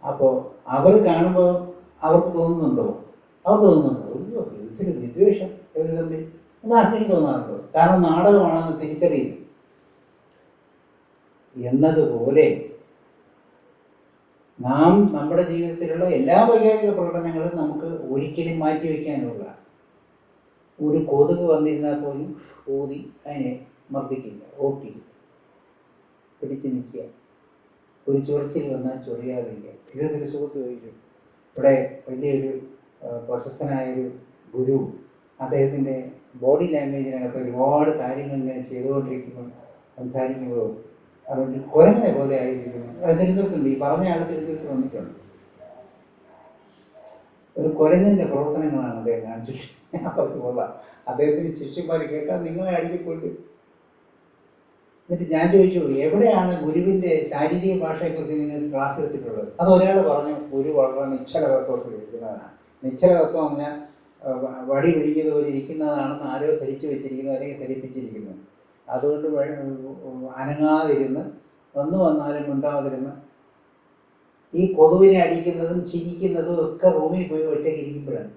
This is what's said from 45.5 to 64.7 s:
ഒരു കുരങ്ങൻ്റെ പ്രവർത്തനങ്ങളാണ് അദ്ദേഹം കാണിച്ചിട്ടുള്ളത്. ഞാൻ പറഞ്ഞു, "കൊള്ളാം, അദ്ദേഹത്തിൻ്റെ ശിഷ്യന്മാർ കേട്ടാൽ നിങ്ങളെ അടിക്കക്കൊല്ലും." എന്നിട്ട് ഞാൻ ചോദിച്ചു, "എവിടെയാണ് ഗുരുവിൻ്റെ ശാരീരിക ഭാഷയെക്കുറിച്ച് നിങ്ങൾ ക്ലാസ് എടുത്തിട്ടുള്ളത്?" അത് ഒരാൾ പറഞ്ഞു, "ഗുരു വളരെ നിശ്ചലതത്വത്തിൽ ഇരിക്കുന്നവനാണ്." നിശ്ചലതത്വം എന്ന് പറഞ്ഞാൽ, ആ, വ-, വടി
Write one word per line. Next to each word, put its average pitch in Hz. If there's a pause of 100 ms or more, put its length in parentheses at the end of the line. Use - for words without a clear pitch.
ഒരു 156 (100)
കുരങ്ങൻ്റെ 180
പ്രവർത്തനങ്ങളാണ് 139
അദ്ദേഹം 117
കാണിച്ചിട്ടുള്ളത്. - (200)
ഞാൻ -
പറഞ്ഞു, -
"കൊള്ളാം, - (360)
അദ്ദേഹത്തിൻ്റെ 151
ശിഷ്യന്മാർ 160
കേട്ടാൽ 151
നിങ്ങളെ 180
അടിക്കക്കൊല്ലും." 170 (1700)
എന്നിട്ട് 170
ഞാൻ 160
ചോദിച്ചു, 180 (180)
"എവിടെയാണ് 185
ഗുരുവിൻ്റെ 175 (180)
ശാരീരിക 175
ഭാഷയെക്കുറിച്ച് 160
നിങ്ങൾ 147 (100)
ക്ലാസ് 135
എടുത്തിട്ടുള്ളത്?" -
അത് 175
ഒരാൾ 190 (100)
പറഞ്ഞു, 147 (120)
"ഗുരു 135
വളരെ 135
നിശ്ചലതത്വത്തിൽ 135
ഇരിക്കുന്നവനാണ്." - (300)
നിശ്ചലതത്വം 165
എന്ന് 147
പറഞ്ഞാൽ, 147 (460)
ആ, 135 (140)
വ-, -
വടി 139